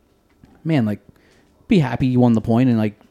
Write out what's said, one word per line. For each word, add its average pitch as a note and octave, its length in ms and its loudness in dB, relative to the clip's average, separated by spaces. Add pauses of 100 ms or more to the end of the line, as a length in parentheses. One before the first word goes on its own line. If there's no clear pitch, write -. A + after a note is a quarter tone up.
(640)
"Man, D#3 220 -2
like, G#2 120 -6 (720)
be G3+ 100 2
happy B2+ 300 -2
you B2 120 0
won A#2+ 120 4
the A2 80 0
point A#2 280 0
and, A#2+ 100 0
like, G#2+ 160 -4 (160)